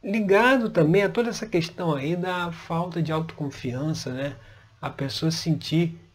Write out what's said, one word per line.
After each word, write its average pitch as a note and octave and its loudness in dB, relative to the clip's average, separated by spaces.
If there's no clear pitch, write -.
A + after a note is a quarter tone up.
ligado A3 4
também E3+ 6
a G3 2
toda A#3 0
essa G#3+ -8
questão E3 0
aí C#3+ -2
da F3+ -4
falta E3+ -4
de D#3 -2
autoconfiança, C#3+ -4
né? C#3 -6
A C#3 -6
pessoa D3 -2
sentir E3 0